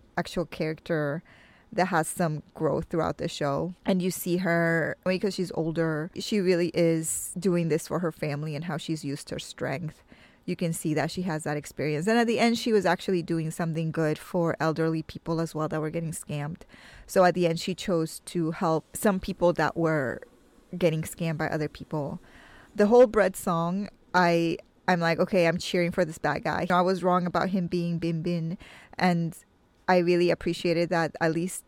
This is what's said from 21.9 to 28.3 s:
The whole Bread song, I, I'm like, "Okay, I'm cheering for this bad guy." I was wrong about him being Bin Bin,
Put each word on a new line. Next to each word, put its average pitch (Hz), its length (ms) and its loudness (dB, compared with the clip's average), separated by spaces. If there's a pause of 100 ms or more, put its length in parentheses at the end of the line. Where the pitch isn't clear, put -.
The 208 120 6
whole 240 200 10
Bread 202 280 2
song, 175 540 -2 (240)
I, 170 440 4 (300)
I'm 180 120 4
like, 165 200 2
"Okay, 175 280 4
I'm 165 100 2
cheering 175 340 0
for 180 140 0
this 160 120 -6
bad - 260 -2
guy." 170 260 -2
I 180 120 4
was 180 220 0
wrong 180 220 2
about 180 240 0
him 180 180 0
being 170 300 -2
Bin 165 240 -2
Bin, 170 360 -4 (400)